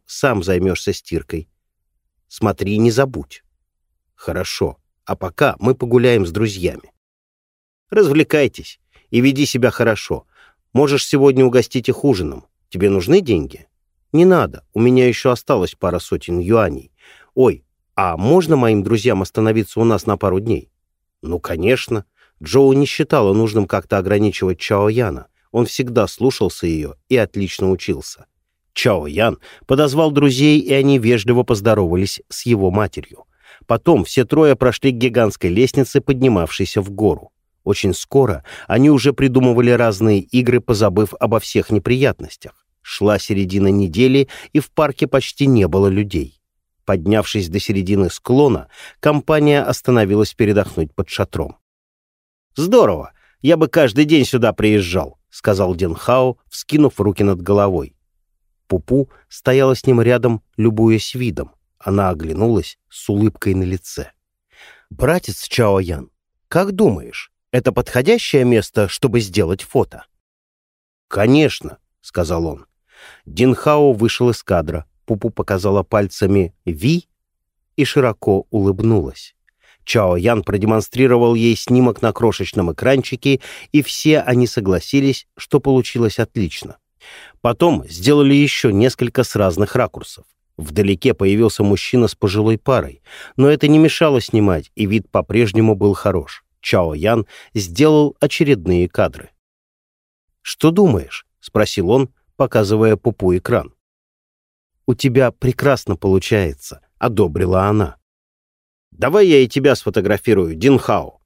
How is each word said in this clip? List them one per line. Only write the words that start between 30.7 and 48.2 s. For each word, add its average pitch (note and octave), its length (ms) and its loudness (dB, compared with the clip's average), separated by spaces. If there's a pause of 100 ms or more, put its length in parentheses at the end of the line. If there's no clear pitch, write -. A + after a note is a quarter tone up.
они C#3 240 2
вежливо A#2+ 460 0
поздоровались G2+ 840 -2
с - 180 -14
его G2 240 0
матерью. - 540 -6 (420)
Потом A#2 360 2
все - 220 0
трое D3+ 300 4
прошли B2+ 360 0
к B2 40 -8
гигантской A2+ 540 0
лестнице, B2+ 520 0
поднимавшейся A2 800 0
в F#2+ 100 -8
гору. F#2+ 400 -2 (320)
Очень G2 300 -2
скоро A2+ 500 -2 (240)
они B2+ 220 4
уже C3+ 240 2
придумывали B2 560 2
разные A2 500 2
игры, B2 420 0
позабыв G#2 580 0
обо A2+ 200 0
всех - 300 -4
неприятностях. A2+ 960 -4 (160)
Шла G2+ 380 -2
середина G2 480 -2
недели, G2+ 600 2 (260)
и D3+ 60 0
в - 120 -6
парке D3+ 340 -2
почти C3+ 400 -2
не A#2 220 2
было F#2+ 200 2
людей. F#2+ 540 -4 (440)
Поднявшись G2 640 -2
до F#2+ 100 -4
середины G2 500 -2
склона, B2+ 580 0 (320)